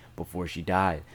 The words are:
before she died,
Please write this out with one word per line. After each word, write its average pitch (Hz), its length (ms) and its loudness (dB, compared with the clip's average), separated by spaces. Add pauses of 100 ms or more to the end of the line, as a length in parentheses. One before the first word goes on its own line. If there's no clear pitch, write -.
(160)
before 87 300 -6
she 85 160 -6
died, 92 400 2 (120)